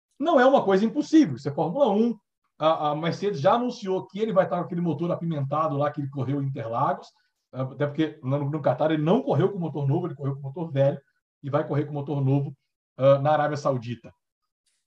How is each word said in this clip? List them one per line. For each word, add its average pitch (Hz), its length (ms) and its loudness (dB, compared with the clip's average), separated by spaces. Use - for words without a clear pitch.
Não 302 220 4
é 247 40 8
uma 269 200 4
coisa 190 200 4
impossível, 285 520 2
isso 147 120 -6
é 139 40 -6
Fórmula 180 380 0
um. 220 280 2
A, 156 320 2
a 147 40 -2
Mercedes 165 460 -4
já 185 140 4
anunciou 196 520 -2
que 196 140 -8
ele 220 120 -2
vai 185 120 4
estar 180 140 -4
com 165 60 -2
aquele 175 160 -6
motor 170 300 -2
apimentado 147 640 -2
lá 143 140 0
que 147 100 -10
ele 139 100 -6
correu 139 300 -4
em 139 60 -4
Interlagos, 135 640 -4
até 131 360 -6
porque 147 360 -4
no, 139 260 -2
no 151 120 -4
Qatar 143 320 0
ele 151 100 0
não 202 200 2
correu 196 280 2
com 196 80 -8
motor 147 300 -4
novo, 175 180 0
ele 147 80 -8
correu 139 220 -6
com - 60 -14
motor 160 280 -10
velho 139 300 2
e 139 80 -10
vai 151 160 0
correr 151 180 -2
com 147 80 -12
motor 143 320 -4
novo, 139 300 0
ah, 139 220 6
na 147 140 2
Arábia 147 240 0
Saudita. 120 580 -4